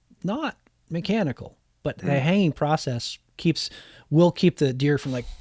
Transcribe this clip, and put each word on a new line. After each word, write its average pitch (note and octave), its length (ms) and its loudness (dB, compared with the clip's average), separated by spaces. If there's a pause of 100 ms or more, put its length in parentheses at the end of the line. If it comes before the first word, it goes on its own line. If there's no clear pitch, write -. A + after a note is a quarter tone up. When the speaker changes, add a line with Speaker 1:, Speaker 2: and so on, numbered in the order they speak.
(240)
Speaker 1:
not A#3+ 340 -4 (320)
mechanical, F3 680 -4 (260)
but - 160 -6
the - 60 -8
Speaker 2:
Hmm. C#3 200 2
Speaker 1:
hanging F#3 260 4
process D3 680 -2 (200)
keeps, - 320 0 (400)
will E3 220 6
keep - 260 2
the C3+ 160 2
deer C#3+ 240 0
from, C3+ 160 -6
like, B2 120 -6 (160)